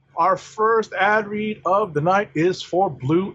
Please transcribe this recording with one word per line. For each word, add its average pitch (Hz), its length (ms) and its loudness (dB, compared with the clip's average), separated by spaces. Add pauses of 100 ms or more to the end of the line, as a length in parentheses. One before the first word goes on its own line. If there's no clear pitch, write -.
(160)
Our 175 200 2
first 220 560 0
ad 208 340 0
read 214 400 -6
of 190 260 0
the 147 100 -2
night 196 340 2
is 175 260 0
for 185 260 0
Blue 160 460 -2